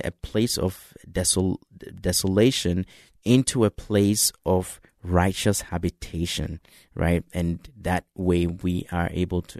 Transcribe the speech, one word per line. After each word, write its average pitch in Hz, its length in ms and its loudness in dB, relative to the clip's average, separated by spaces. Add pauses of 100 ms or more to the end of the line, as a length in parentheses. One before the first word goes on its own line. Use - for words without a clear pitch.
a - 60 -4
place - 480 -2
of - 340 -6 (180)
desol-, 92 460 0 (460)
desolation 95 840 2 (400)
into 123 400 4
a 104 60 4
place 101 600 2 (140)
of 92 340 0 (240)
righteous 92 600 2
habitation, 85 960 -4 (340)
right? 85 380 0
And 85 340 -4 (140)
that 90 240 -2 (100)
way 87 320 2
we 90 460 -4
are 87 200 -2
able 87 280 -2
to - 180 -16